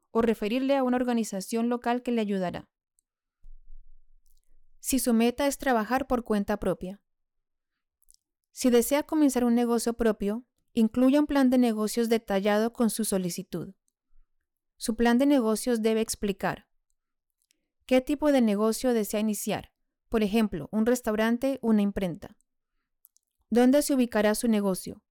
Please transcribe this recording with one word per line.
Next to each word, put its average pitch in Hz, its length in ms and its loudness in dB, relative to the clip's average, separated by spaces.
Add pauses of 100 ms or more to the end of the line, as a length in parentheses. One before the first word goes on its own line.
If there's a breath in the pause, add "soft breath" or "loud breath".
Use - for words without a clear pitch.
(120)
o 226 100 0
referirle 226 540 0
a 269 80 2
una 247 140 2
organización 233 720 -2
local 240 340 -2
que 247 80 -4
le 226 100 0
ayudará. 190 480 -4 (2000)
Si - 200 -2
su 240 160 0
meta 240 320 0
es 269 100 -2
trabajar 247 480 -2
por 240 180 -2
cuenta 208 360 -2
propia. - 420 -6 (1500)
Si - 200 0
desea 240 320 2
comenzar 285 400 2
un 240 100 2
negocio 233 400 0
propio, 214 500 -2 (300)
incluya 254 460 4
un 302 80 2
plan 269 240 2
de 254 80 4
negocios 226 500 0
detallado 214 640 0
con 226 160 0
su 214 160 -4
solicitud. 185 680 -6 (1040)
Su - 180 -4
plan 240 240 2
de 277 80 2
negocios 233 560 0
debe 220 180 0
explicar - 640 -6 (1200)
qué 254 160 2
tipo 294 300 0
de 269 100 4
negocio 220 540 0
desea 214 240 -2
iniciar, 208 520 -4 (380)
por 220 140 0
ejemplo, 202 480 -2
un 220 160 0
restaurante, 240 760 -2
una 220 220 2
imprenta. 190 520 -6 (1160)
¿Dónde 254 320 4
se 294 100 -2
ubicará 220 400 2
su 220 140 -2
negocio? 202 640 -2